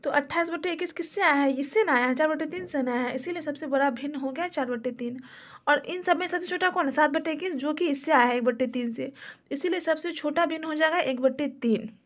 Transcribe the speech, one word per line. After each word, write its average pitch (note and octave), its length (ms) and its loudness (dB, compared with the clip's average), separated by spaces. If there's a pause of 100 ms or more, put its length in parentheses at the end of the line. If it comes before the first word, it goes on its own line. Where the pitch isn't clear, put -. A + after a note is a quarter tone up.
तो D4 60 0
अट्ठाईस E4 400 2
बटे E4+ 220 -2
इक्कीस E4+ 200 -6
किससे E4+ 280 -6
आया E4+ 120 6
है? C#4 200 4
इससे C4+ 320 2
ना D#4+ 100 4
आया B3 120 4
है, B3+ 80 2
चार D#4 140 2
बटे D#4 180 0
तीन F4+ 200 -8
से C#4 160 -2
ना B3 100 -2
आया A#3+ 80 0
है, B3 140 -2
इसीलिए E4+ 280 -6
सबसे D4 240 -6
बड़ा C#4 240 2
भिन्न C#4+ 240 -8
हो C4+ 160 -4
गया D#4+ 180 -4
चार D4 180 -4
बटे A#3+ 240 -4
तीन। A#3+ 320 -8 (460)
और C#4+ 100 6
इन F4 240 -6
सब F4 140 4
में F4+ 100 -2
सबसे F4+ 200 -4
छोटा F4+ 240 0
कौन F4+ 140 0
है? D4+ 60 2
सात D4+ 200 4
बटे D#4+ 220 0
इक्कीस, F4+ 220 -4
जो C#4 180 -2
कि E4 140 0
इससे C#4+ 260 0
आया B3 140 8
है B3 100 2
एक B3 80 -2
बटे B3 220 2
तीन B3 260 -4
से, C4 200 -8 (380)
इसीलिए E4+ 300 -2
सबसे E4 320 -2
छोटा D4+ 340 0
भिन्न D#4+ 180 -4
हो D#4+ 100 -4
जाएगा D#4 240 2
एक C4 220 0
बटे C4 280 2
तीन। - 420 0 (160)